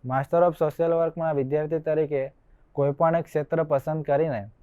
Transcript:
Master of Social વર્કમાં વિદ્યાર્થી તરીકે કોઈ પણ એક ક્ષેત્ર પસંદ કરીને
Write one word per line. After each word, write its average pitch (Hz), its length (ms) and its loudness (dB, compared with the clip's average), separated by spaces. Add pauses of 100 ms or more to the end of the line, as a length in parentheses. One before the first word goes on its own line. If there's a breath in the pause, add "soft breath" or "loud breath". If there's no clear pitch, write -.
Master 139 420 2
of 160 60 0 (100)
Social 170 280 0
વર્કમાં 165 420 -2
વિદ્યાર્થી 151 440 -2
તરીકે 151 540 -2 (400)
કોઈ 143 200 0
પણ 165 240 2
એક 165 80 -2
ક્ષેત્ર 160 400 -2
પસંદ 156 400 -2
કરીને 139 440 0 (140)